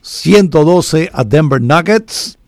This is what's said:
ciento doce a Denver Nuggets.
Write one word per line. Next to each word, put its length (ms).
ciento 600
doce 480
a 120
Denver 360
Nuggets. 880